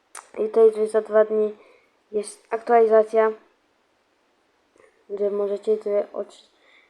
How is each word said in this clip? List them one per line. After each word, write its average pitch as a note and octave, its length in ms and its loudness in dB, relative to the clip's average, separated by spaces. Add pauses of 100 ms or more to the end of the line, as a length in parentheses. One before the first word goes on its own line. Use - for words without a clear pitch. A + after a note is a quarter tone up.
(380)
I G#3+ 100 -4
tutaj, A3 280 4
że G#3+ 120 -4
za G#3+ 140 -2
dwa G#3+ 240 2
dni G#3+ 300 -4 (560)
jest - 380 -10
aktualizacja, A3 840 2 (1800)
że G3+ 200 -4
możecie, G3+ 540 -4
że G#3 300 -4
oczy-, - 340 -14 (420)